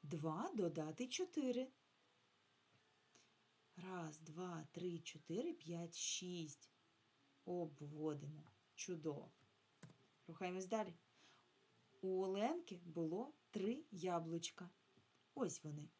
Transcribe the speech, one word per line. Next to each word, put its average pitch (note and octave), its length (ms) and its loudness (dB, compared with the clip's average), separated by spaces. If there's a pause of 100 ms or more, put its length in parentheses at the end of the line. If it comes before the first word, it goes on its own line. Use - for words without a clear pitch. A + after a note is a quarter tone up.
Два E3 460 0
додати D#3+ 540 2
чотири. C4 600 4 (2000)
Раз, E3+ 440 -4
два, D#3+ 520 -4
три, E3+ 280 0
чотири, G3+ 540 -2
п'ять, E3+ 420 -4
шість. F3 760 -2 (720)
Обводимо. D3+ 960 -2 (320)
Чудово. D#3 560 -2 (960)
Рухаємось F#3 400 -2
далі. G3+ 260 2 (1080)
У F#3 220 4
Оленки G3+ 640 2
було E3+ 480 0 (160)
три A3+ 420 2
яблучка. E3+ 800 0 (640)
Ось A#3 300 0
вони. D3 260 -6 (100)